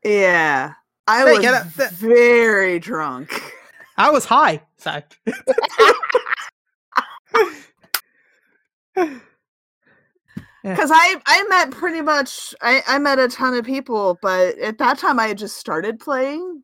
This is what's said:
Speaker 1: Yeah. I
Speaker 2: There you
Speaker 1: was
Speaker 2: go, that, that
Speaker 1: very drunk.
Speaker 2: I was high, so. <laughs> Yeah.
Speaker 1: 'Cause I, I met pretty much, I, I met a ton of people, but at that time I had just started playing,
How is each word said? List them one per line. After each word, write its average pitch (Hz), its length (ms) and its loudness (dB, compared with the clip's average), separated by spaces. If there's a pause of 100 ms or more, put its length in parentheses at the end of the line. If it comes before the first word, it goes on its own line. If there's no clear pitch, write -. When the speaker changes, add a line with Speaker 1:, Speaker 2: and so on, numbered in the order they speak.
Speaker 1:
Yeah. 165 680 2 (340)
I 233 180 2
Speaker 2:
There - 100 6
you 214 60 4
Speaker 1:
was 214 40 0
Speaker 2:
go, 247 80 2
that, 180 220 -4
that 233 180 -4
Speaker 1:
very 220 840 4
drunk. 151 600 -8 (600)
Speaker 2:
I 233 120 4
was 277 140 2
high, 226 380 2 (160)
so. 151 240 -10 (240)
<laughs> - 160 -8 (4000)
Yeah. 190 120 -6
Speaker 1:
'Cause 285 160 0
I, 339 340 4
I 359 220 2
met 349 220 2
pretty 330 320 -6
much, 285 580 -4
I, 254 260 0
I 269 120 0
met 285 200 0
a 254 100 2
ton 254 260 -2
of 240 100 -4
people, 226 560 -4
but 185 380 0
at 214 200 -6
that 262 200 0
time 277 200 0
I 220 100 0
had 208 100 -6
just 208 180 -12
started 202 420 -6
playing, 294 640 -6